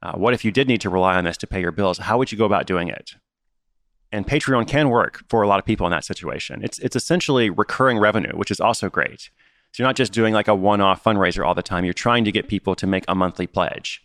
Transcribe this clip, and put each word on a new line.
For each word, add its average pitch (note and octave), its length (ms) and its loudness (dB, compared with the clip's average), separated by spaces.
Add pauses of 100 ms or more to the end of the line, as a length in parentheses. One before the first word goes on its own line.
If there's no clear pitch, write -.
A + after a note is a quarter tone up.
Uh, F2 120 -12
what F#2+ 200 0
if A#2+ 120 -4
you A2+ 60 2
did B2+ 180 2
need A#2 120 2
to G#2 80 -4
rely F#2 280 2
on F2+ 80 2
this F2 120 -2
to - 100 -10
pay F#2+ 140 -6
your F2 120 -2
bills? F#2 260 0
How G2 180 -2
would B2+ 160 0
you G#2+ 60 -10
go A2 80 2
about G2 200 0
doing F2 220 -2
it? - 280 -12 (920)
And G#2 160 -6
Patreon C3+ 420 0
can D3 200 2
work A#2 400 0
for A2+ 140 2
a G2+ 60 4
lot G2 100 4
of F#2+ 80 -4
people G#2 200 0
in F2 40 2
that D#2+ 140 -2
situation. - 600 -8
It's, - 140 -8
it's - 180 -4
essentially C3 540 0
recurring A#2 480 0
revenue, G#2 380 2
which - 140 -4
is G2+ 100 -4
also F2+ 280 0
great. - 400 -4 (440)
So - 100 -6
you're B2+ 60 2
not C3 80 -2
just B2 160 0
doing, A2 200 2
like, G#2+ 160 2
a G#2+ 60 6
one-off G2 500 2
fundraiser F#2+ 400 2
all F2 100 2
the F2+ 80 -4
time. F2+ 220 -4
You're F2 80 -2
trying A#2 320 0
to G#2 80 0
get - 160 -2
people G2 280 -2
to - 100 -4
make F#2+ 200 0
a G2 80 -2
monthly F#2 320 -2
pledge. - 580 -4